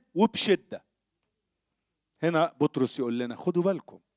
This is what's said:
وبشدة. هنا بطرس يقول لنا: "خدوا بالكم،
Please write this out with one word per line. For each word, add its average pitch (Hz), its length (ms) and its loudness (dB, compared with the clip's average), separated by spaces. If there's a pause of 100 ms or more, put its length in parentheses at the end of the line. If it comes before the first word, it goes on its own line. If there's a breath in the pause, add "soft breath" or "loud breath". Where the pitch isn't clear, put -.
(160)
وبشدة. - 720 0 (1400)
هنا 165 360 2
بطرس 139 400 0
يقول 120 200 -2
لنا: 120 160 -6
"خدوا 175 280 -2
بالكم، 190 360 -4 (180)